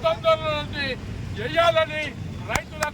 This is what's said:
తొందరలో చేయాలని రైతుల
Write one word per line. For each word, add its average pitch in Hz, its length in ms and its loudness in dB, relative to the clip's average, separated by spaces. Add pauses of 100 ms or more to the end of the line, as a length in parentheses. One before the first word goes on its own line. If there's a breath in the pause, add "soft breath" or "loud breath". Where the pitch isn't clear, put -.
తొందరలో 320 520 2 (840)
చేయాలని 311 680 2 (460)
రైతుల 302 460 -2